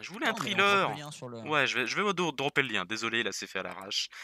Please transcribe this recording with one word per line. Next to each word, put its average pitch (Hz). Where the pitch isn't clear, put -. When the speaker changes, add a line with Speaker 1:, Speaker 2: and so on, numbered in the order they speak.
Speaker 1:
je -
voulais 240
un 226
Speaker 2:
Non, 220
mais 202
on -
drop -
le 185
Speaker 1:
thriller. 190
Speaker 2:
lien 147
sur 131
le 120
Speaker 1:
Ouais, 143
je 113
vais, 123
je 123
vais 180
vous 202
do-, 170
dropper 139
le 131
lien. 104
Désolé, 110
là, 101
c'est 98
fait 95
à -
l'arrache. 92